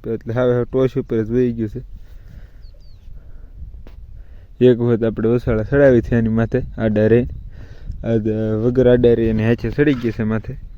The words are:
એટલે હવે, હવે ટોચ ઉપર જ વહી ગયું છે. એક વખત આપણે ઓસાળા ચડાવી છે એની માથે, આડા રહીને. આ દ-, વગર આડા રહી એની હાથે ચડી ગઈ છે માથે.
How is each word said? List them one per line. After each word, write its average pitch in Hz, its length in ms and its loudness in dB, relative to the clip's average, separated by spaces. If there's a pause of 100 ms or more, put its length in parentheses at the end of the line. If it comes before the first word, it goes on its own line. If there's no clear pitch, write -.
(140)
એટલે 113 200 -8
હવે, 123 220 2
હવે 120 100 0
ટોચ 131 320 0
ઉપર 117 260 -2
જ 107 60 -6
વહી 123 240 0
ગયું 110 160 -4
છે. 123 120 -10 (2750)
એક 123 140 6
વખત 120 240 2
આપણે 110 240 -2
ઓસાળા 117 360 0
ચડાવી 135 380 6
છે - 140 -2
એની 113 140 2
માથે, 113 300 0 (180)
આડા 107 300 2
રહીને. 123 220 4 (760)
આ 113 140 0
દ-, 110 120 -2 (360)
વગર 123 240 4
આડા 123 240 6
રહી 113 120 2
એની 110 180 0
હાથે 117 280 0
ચડી 147 220 2
ગઈ 117 180 -2
છે 113 120 -4
માથે. 110 300 -4 (240)